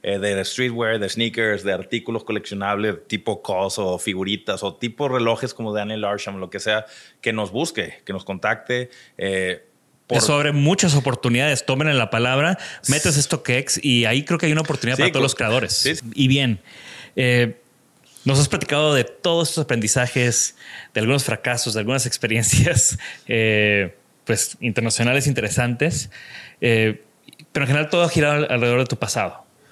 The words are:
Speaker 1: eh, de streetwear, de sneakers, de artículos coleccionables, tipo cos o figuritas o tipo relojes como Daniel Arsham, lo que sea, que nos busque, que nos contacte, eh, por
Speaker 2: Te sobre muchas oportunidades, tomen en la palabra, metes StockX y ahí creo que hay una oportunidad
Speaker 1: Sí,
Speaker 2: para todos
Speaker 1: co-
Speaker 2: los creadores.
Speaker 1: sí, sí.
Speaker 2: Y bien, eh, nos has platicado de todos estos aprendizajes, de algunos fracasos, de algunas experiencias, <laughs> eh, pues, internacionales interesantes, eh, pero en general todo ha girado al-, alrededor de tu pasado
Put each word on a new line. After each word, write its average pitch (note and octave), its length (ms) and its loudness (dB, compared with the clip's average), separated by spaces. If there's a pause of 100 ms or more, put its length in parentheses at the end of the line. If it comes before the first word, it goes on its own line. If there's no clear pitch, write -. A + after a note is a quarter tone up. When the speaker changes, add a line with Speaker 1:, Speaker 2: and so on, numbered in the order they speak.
Speaker 1:
eh, G2 160 -2
de G2 260 0
streetwear, A#2 540 -2
de G2+ 100 -2
sneakers, A2 540 -2
de G2 120 0
artículos A2 500 -6
coleccionables, G2+ 800 -4
tipo G#2 360 -4
cos F#2+ 360 -4
o F#2 200 -2
figuritas F#2+ 640 -6
o - 120 -6
tipo B2 340 -6
relojes A#2+ 460 0
como G#2+ 200 -6
Daniel G#2+ 300 -4
Arsham, G2+ 340 -4
lo F#2 120 -10
que G2+ 80 -10
sea, G#2+ 280 -2 (340)
que A#2 120 -2
nos G#2+ 180 -4
busque, G#2+ 560 -4
que G2+ 60 -8
nos F#2 120 -8
contacte, A#2 640 -4 (300)
eh, F#2+ 480 -4 (400)
por A#2+ 140 0
Speaker 2:
Te - 60 2
sobre D3 260 2
muchas D3+ 420 4
oportunidades, B2+ 720 2
tomen C#3 220 0
en C#3 100 2
la A2 120 0
palabra, C3 480 2 (300)
metes D3+ 260 2
StockX - 720 0
y A#2+ 220 4
ahí C3+ 180 2
creo E3+ 140 -2
que E3+ 80 0
hay D3+ 60 2
una D#3 100 2
oportunidad C3 340 -2
Speaker 1:
Sí, C#3 60 2
Speaker 2:
para F3 100 2
todos C3+ 80 0
Speaker 1:
co- - 40 4
Speaker 2:
los C3+ 100 0
creadores. A2+ 400 0
Speaker 1:
sí, D3 220 0
sí. D#3 60 -10 (120)
Speaker 2:
Y C3 140 4
bien, C3 320 2 (540)
eh, B2 440 2 (680)
nos C3+ 160 4
has C#3+ 80 4
platicado D3+ 460 2
de B2 100 4
todos E3+ 460 0
estos D#3 140 -2
aprendizajes, A#2+ 920 0 (380)
de G#2+ 60 0
algunos C3 240 2
fracasos, A#2 500 -2
de A2 60 -2
algunas B2 260 -2
experiencias, - 920 2 (140)
<laughs> - 160 -18
eh, G#2+ 640 2 (300)
pues, - 360 -2
internacionales A#2+ 640 0
interesantes, B2 840 0 (500)
eh, A2 420 2 (500)
pero C#3+ 120 -2
en B2 40 -2
general D3 220 2
todo F3 120 4
ha E3 60 4
girado D3 260 4
al-, D3 160 0
alrededor B2 300 2
de B2+ 60 2
tu A#2+ 100 -2
pasado G#2 480 -4 (280)